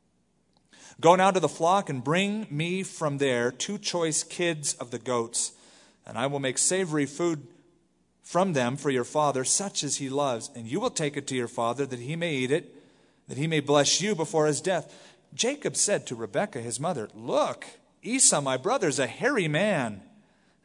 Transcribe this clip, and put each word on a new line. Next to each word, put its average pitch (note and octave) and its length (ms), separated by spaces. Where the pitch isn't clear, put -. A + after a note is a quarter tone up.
Go E3 140
now F#3 160
to F#3 100
the D#3+ 80
flock E3+ 440
and B2+ 120
bring G3 460
me E3+ 320
from D3+ 380
there B2 320
two G3+ 260
choice E3 460
kids E3 500
of B2 160
the A#2+ 80
goats, A#2 540
and A2 100
I A#2 80
will C#3+ 140
make C3+ 180
savory D#3+ 480
food D#3 420
from F#3 300
them C3 240
for C#3+ 140
your B2+ 120
father, C3+ 400
such G3 400
as C#3 140
he C#3 100
loves. C3 480
And A#2 100
you B2+ 140
will A#3+ 120
take D3 260
it C#3 100
to C3+ 80
your A#2+ 140
father, B2 380
that B2+ 120
he B2+ 160
may E3 180
eat C3 180
it, - 300
that B2+ 100
he D3 100
may D#3+ 120
bless C#3+ 400
you G3+ 160
before D#3 300
his C#3+ 160
death.'" E3+ 320
Jacob A3+ 420
said G3 320
to C3 80
Rebekah, B2+ 460
his A#2 180
mother, C#3 340
"Look, C#3+ 520
Esau, A3 360
my C3+ 160
brother, F3+ 320
is C3+ 120
a C3 80
hairy G3 420
man, D3 540